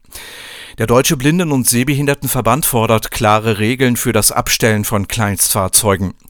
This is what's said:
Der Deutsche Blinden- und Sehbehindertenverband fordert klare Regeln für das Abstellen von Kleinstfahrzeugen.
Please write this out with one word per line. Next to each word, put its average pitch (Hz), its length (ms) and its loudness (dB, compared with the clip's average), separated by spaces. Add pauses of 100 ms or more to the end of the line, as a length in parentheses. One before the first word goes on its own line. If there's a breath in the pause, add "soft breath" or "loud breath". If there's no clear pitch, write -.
(800 loud breath)
Der 113 80 -2
Deutsche 127 300 4
Blinden- 156 360 0
und 127 160 0
Sehbehindertenverband 135 1000 0
fordert 113 440 2
klare 107 480 2
Regeln 123 380 2
für 120 160 -2
das 107 200 2
Abstellen 110 520 0
von 101 240 -2
Kleinstfahrzeugen. 98 1040 0 (160)